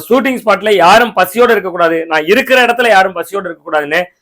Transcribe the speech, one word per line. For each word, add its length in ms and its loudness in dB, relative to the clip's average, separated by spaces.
ஷூட்டிங் 360 0
ஸ்பாட்ல 300 0
யாரும் 400 4
பசியோட 360 0
இருக்கக்கூடாது, 540 -2
நான் 200 -4
இருக்கிற 400 2
இடத்துல 220 -2
யாரும் 280 2
பசியோட 380 -8
இருக்கக்கூடாதுன்னு 500 -4